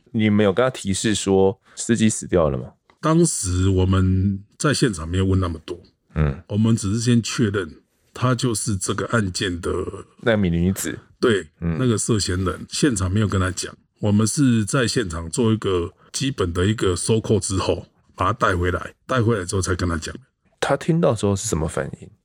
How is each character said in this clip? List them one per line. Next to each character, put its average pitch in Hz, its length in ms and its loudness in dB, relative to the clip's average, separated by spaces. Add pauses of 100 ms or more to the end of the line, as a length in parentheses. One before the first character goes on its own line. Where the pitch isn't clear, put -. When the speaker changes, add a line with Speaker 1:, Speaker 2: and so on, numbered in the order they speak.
(120)
Speaker 1:
你 110 180 2
们 104 120 4
有 101 80 4
跟 120 140 2
他 131 60 0
提 98 240 -4
示 110 200 0
说 95 460 2 (160)
司 - 180 0
机 110 140 4
死 - 180 -4
掉 85 220 4
了 67 80 -2
吗？ - 160 -10 (280)
Speaker 2:
当 165 240 4
时 92 440 0
我 92 160 4
们 95 580 2 (140)
在 147 160 0
现 135 200 2
场 80 140 -8
没 90 120 -2
有 95 80 2
问 95 120 2
那 92 100 0
么 76 180 -8
多。 87 120 -10 (360)
Speaker 1:
嗯。 78 340 0
Speaker 2:
我 104 80 -4
们 113 180 4
只 98 200 -2
是 117 60 -2
先 117 220 4
确 107 280 0
认 92 320 -6 (320)
他 127 200 0
就 120 200 -2
是 107 220 -4
这 101 180 -4
个 95 140 -4
案 104 220 0
件 90 300 -4
的 87 100 -6 (520)
Speaker 1:
那 117 160 4
名 92 120 2
女 87 220 2
子。 - 260 -4 (220)
Speaker 2:
对， 98 260 2 (140)
Speaker 1:
嗯。 85 180 -2
Speaker 2:
那 127 80 0
个 110 120 2
涉 110 200 0
嫌 92 240 -2
人， 90 280 -6
现 135 260 0
场 92 160 -2
没 107 80 2
有 101 80 2
跟 98 100 0
他 92 120 0
讲。 - 260 -10 (240)
我 104 120 0
们 104 140 4
是 120 380 2
在 123 220 0
现 107 240 -2
场 82 180 -8
做 113 240 0
一 110 40 2
个 95 360 -2 (200)
基 135 180 -4
本 92 220 -2
的 90 120 0
一 107 80 2
个 101 220 0
收 110 260 0
扣 104 200 2
之 95 180 -4
后， - 280 -4 (280)
把 92 120 -2
他 101 60 0
带 104 240 0
回 87 140 0
来， - 240 -8 (120)
带 127 140 0
回 110 160 2
来 90 80 -4
之 92 120 -4
后 95 40 0
才 92 140 0
跟 90 140 -2
他 82 80 -2
讲。 80 180 -10 (460)
Speaker 1:
他 139 160 0
听 160 240 0
到 156 140 2
之 104 120 -2
后 101 80 2
是 - 140 -4
什 82 100 -2
么 80 100 -2
反 69 220 -6 (100)
应？ - 80 -18 (160)